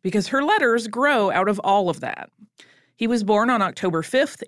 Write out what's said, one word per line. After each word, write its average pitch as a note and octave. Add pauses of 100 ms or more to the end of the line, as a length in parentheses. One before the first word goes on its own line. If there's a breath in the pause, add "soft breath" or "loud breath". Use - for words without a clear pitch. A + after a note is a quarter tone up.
because G3
her C#4
letters B3
grow A#3
out F#3+
of G3+
all G3
of C#3+
that. - (680 soft breath)
He A3+
was A3+
born G#3+
on A3+
October E3+
fifth, C#4